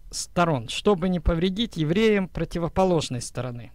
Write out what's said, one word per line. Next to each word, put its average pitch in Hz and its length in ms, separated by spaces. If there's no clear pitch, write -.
сторон, 160 580
чтобы 190 400
не 180 100
повредить 185 580
евреям 190 520
противоположной 165 920
стороны. 120 540